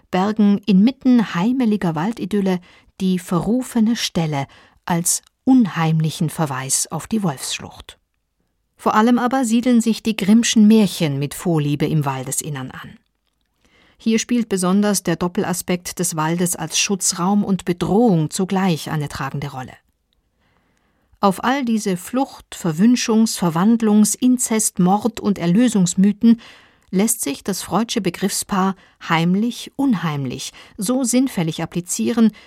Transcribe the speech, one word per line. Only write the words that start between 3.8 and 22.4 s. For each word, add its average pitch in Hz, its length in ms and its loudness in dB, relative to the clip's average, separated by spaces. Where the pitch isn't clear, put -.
Stelle 151 520 -4
als 170 360 -2
unheimlichen 160 880 2
Verweis 135 600 -4
auf 156 140 -8
die 220 160 -4
Wolfsschlucht. - 800 -8
Vor - 180 -2
allem 233 240 4
aber 254 260 0
siedeln 233 340 2
sich 220 220 -2
die 220 140 -4
Grimmschen 220 520 4
Märchen 175 520 4
mit 143 160 -6
Vorliebe 147 500 0
im 151 180 0
Waldesinnern 135 680 -6
an. - 260 -18
Hier 226 220 0
spielt 240 300 -2
besonders 196 540 0
der 165 120 0
Doppelaspekt 175 840 -4
des 170 180 -4
Waldes 170 400 -2
als - 200 -6
Schutzraum 196 680 0
und 190 180 -2
Bedrohung 175 680 2
zugleich 185 600 -2
eine 147 160 -4
tragende 139 440 -8
Rolle. 131 200 -14
Auf 196 240 0
all 269 180 0
diese 208 320 -2
Flucht-, - 600 -6